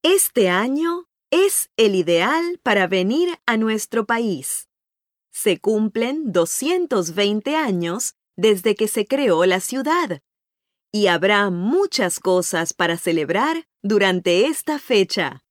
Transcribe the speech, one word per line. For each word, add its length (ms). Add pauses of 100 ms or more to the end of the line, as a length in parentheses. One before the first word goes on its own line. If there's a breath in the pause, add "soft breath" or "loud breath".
Este 380
año 640 (220)
es 440
el 180
ideal 720
para 240
venir 580
a 120
nuestro 480
país. 640 (640)
Se 280
cumplen 720
doscientos 800
veinte 440
años 580 (220)
desde 380
que 120
se 180
creó 400
la 140
ciudad, 600 (720)
y 140
habrá 420
muchas 720
cosas 500
para 260
celebrar 720 (140)
durante 640
esta 340
fecha. 720